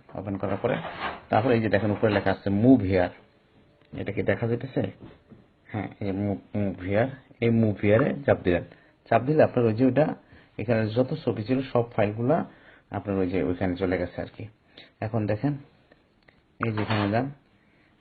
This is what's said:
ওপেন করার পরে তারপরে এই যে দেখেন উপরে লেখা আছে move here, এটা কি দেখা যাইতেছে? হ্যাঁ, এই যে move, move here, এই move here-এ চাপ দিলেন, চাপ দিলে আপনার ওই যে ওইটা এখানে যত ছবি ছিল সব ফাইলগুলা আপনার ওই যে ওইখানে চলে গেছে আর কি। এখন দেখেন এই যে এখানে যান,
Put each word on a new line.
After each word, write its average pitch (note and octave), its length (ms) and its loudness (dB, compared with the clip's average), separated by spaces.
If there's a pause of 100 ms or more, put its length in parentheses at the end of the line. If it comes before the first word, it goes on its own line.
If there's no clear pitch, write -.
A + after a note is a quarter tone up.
(140)
ওপেন G2 220 -6
করার G2 260 -4
পরে - 140 0 (520)
তারপরে A#2 260 2
এই A2+ 60 4
যে A2 80 0
দেখেন G2+ 220 2
উপরে G#2+ 200 0
লেখা G2 200 2
আছে G2 200 -4
move A2 320 6
here, F#2 300 2 (880)
এটা G2+ 120 -6
কি G#2 100 -4
দেখা G2+ 240 0
যাইতেছে? A#2+ 360 -4 (840)
হ্যাঁ, - 220 -6 (120)
এই G#2 60 -4
যে G2 60 -2
move, G2 280 -2 (160)
move F#2+ 320 -2
here, G#2+ 200 2 (320)
এই A#2 100 2
move A2 320 2
here-এ A#2 320 4 (120)
চাপ G2+ 160 4
দিলেন, F2 200 2 (480)
চাপ A#2 120 4
দিলে D3 200 4
আপনার A#2 240 2
ওই G#2+ 80 2
যে B2 100 2
ওইটা C3 300 2 (440)
এখানে A2+ 300 0
যত B2+ 260 0 (100)
ছবি A2+ 180 -2
ছিল C3 200 -2
সব B2 220 0 (120)
ফাইলগুলা A#2 480 0 (460)
আপনার G2+ 260 -4
ওই F#2 100 2
যে F2+ 160 -2
ওইখানে F2+ 340 -2
চলে F#2 220 -2
গেছে F2 220 -6
আর F2+ 60 -8 (100)
কি। - 80 -14 (560)
এখন A2 260 -2
দেখেন A2 260 -2 (1120)
এই A2+ 60 0
যে G#2+ 100 -2
এখানে G#2 280 0
যান, B2 200 -2 (720)